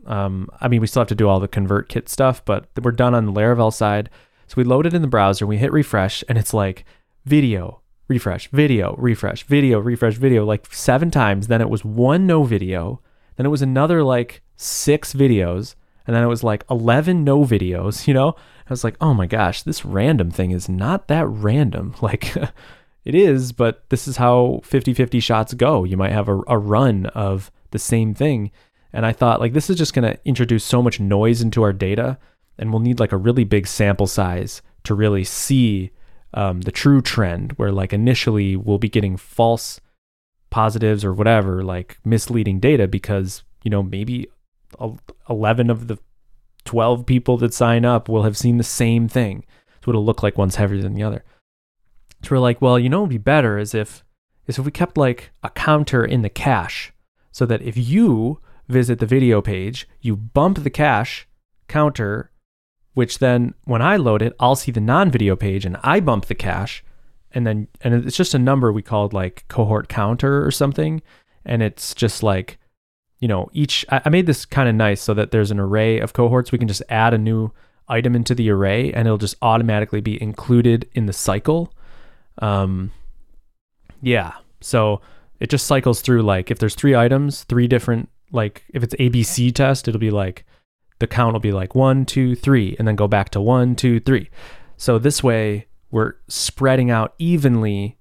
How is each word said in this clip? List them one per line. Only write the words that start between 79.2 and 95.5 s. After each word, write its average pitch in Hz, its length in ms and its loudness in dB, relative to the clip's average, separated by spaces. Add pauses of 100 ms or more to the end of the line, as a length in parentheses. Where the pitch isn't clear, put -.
automatically 110 580 0
be 107 180 -4
included 117 760 2
in 113 120 0
the 98 80 -2
cycle. 151 580 -2 (680)
Um, 98 520 -2 (1120)
yeah. 113 320 -2 (280)
So 107 400 0 (380)
it 120 100 -6
just 139 160 -2
cycles 131 360 2
through, 120 200 2
like, 98 300 0
if 113 80 -4
there's 107 160 -2
three 139 200 4
items, 135 500 2
three 120 220 2
different, 120 420 0 (220)
like, 107 380 -4
if 120 140 -6
it's 117 160 -6
A 123 100 2
B 117 140 2
C 123 280 0
test, 135 360 0
it'll 113 120 -2
be 107 120 0
like, 98 340 -4 (540)
the 117 80 0
count 117 260 0
will 113 60 -2
be 104 120 0
like 95 220 -4
one, 131 320 4
two, 127 300 0
three, 120 420 2
and 110 100 -2
then 107 80 2
go 104 120 2
back 101 220 0
to 101 120 -2
one, 123 340 2
two, 120 240 2
three. 131 300 0 (480)
So 117 220 0
this 143 240 0
way 107 420 0 (240)